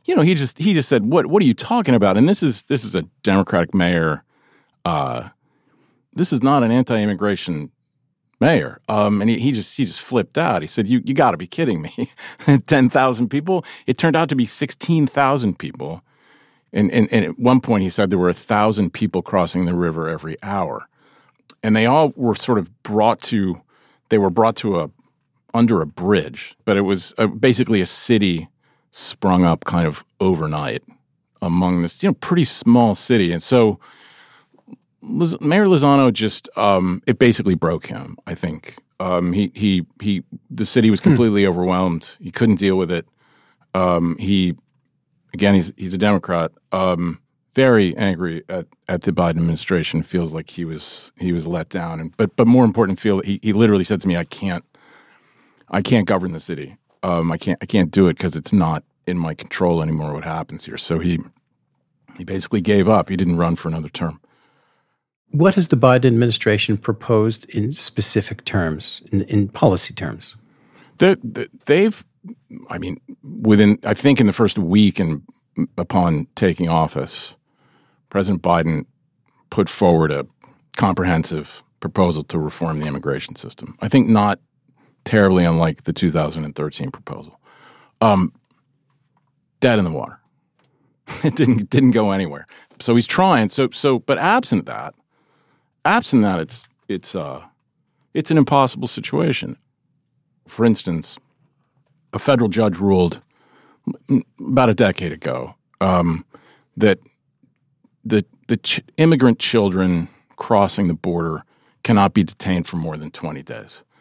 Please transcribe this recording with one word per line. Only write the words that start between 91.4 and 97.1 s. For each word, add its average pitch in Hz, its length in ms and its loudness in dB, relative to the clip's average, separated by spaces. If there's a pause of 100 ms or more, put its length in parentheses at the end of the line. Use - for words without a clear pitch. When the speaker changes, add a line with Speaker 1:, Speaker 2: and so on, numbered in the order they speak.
Speaker 1:
didn't 131 220 4
go 107 200 2
anywhere. 82 360 -4 (320)
So 117 160 0
he's 120 120 2
trying. 175 420 2
So, 131 220 -2
so, 135 280 0
but - 180 -2
absent 208 480 0
that, - 300 -12 (880)
absent 151 400 2
that, 92 160 0
it's, - 240 -10 (240)
it's, - 280 -8